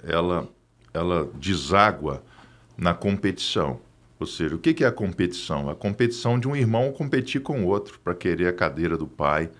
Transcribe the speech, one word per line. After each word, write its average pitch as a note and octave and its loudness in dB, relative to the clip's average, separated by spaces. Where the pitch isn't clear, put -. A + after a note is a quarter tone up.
ela, E2+ 0
ela E2+ 0
deságua D#2+ 2
na E2+ 2
competição. F#2+ -2
Ou D#2+ -4
seja, D#2+ -2
o E2 -6
que D#3+ 2
que D3 2
é - 6
a A#2 2
competição? E2+ -2
A D2+ -6
competição A#2+ 0
de B2 0
um C#3+ -2
irmão B2 2
competir C#3 -2
com C#3 -2
o F2 0
outro G2+ 0
pra F2 -2
querer F2 0
a F2 2
cadeira E2 0
do D#2 -4
pai. D2+ 0